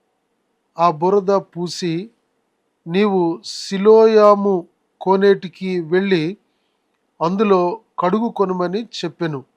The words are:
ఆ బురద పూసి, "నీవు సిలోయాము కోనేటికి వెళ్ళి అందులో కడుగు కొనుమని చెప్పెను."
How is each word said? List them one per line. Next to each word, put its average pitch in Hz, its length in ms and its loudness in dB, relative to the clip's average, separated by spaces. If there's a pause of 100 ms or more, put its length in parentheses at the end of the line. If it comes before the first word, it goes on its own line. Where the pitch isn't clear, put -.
(800)
ఆ 170 120 2
బురద 185 400 0
పూసి, 180 760 -6 (800)
"నీవు 180 580 0
సిలోయాము 208 1200 4 (340)
కోనేటికి 190 800 0
వెళ్ళి 180 560 -2 (840)
అందులో 190 580 0 (200)
కడుగు 214 300 -2
కొనుమని 185 540 -4
చెప్పెను." 160 600 -8 (140)